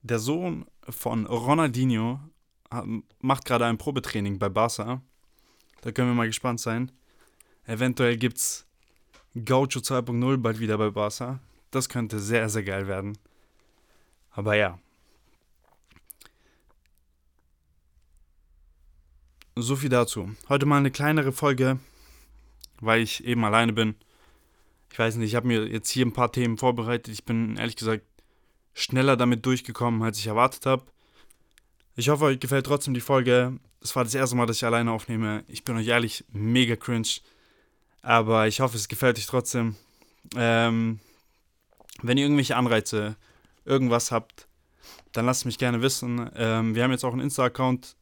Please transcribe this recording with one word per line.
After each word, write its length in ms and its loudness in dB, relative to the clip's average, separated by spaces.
Der 160 -2
Sohn 480 -4
von 340 -4
Ronaldinho 960 0
ha-, 160 -8
macht 260 -2
gerade 180 2
ein 140 0
Probetraining 600 -4
bei 120 0
Barca. 500 -2
Da 120 -10
können 160 0
wir 60 2
mal 120 2
gespannt 340 -4
sein. 320 -4
Eventuell 540 0
gibt's 480 -4
Gaucho 380 0
zwei 220 -2
Punkt 180 -2
null 160 2
bald 240 -2
wieder 160 0
bei 140 0
Barca. 500 -4
Das 180 -2
könnte 320 -4
sehr, 300 0
sehr 140 -4
geil 220 -4
werden. 300 -6
Aber 260 -2
ja. 220 0
So 180 -2
viel 140 -4
dazu. 460 0
Heute 180 2
mal 120 4
eine 120 2
kleinere 420 0
Folge. 460 2
Weil 180 6
ich 220 -4
eben 200 2
alleine 280 4
bin. 220 2
Ich 80 -18
weiß 180 2
nicht, 140 -2
ich 40 -2
hab 100 0
mir 220 2
jetzt 240 -6
hier 160 2
ein 60 -2
paar 200 0
Themen 240 0
vorbereitet. 560 0
Ich 120 -12
bin 320 -2
ehrlich 200 -6
gesagt 280 -2
schneller 420 2
damit 300 2
durchgekommen, 560 0
als 160 -2
ich 80 -6
erwartet 400 2
hab. 260 0
Ich 120 -2
hoffe, 160 2
euch 160 2
gefällt 260 -2
trotzdem 280 0
die 60 -2
Folge. 580 2
Es 140 -8
war 100 2
das 100 -4
erste 220 0
Mal, 100 4
dass 100 -2
ich 80 -4
alleine 260 2
aufnehme. 560 -4
Ich 180 -16
bin 120 -2
euch 100 -2
ehrlich, 460 0
mega 440 2
cringe. 320 -2
Aber 460 4
ich 120 -2
hoffe, 160 0
es 120 -6
gefällt 300 2
euch 80 -8
trotzdem. 500 -2
Ähm, 640 2
wenn 160 2
ihr 60 2
irgendwelche 320 4
Anreize, 600 0
irgendwas 460 2
habt, 380 -4
dann 140 0
lasst 200 0
mich 120 -6
gerne 240 0
wissen. 520 -2
Ähm, 400 0
wir 80 0
haben 80 2
jetzt 140 -2
auch 80 -2
einen 100 -4
Insta-Account 800 0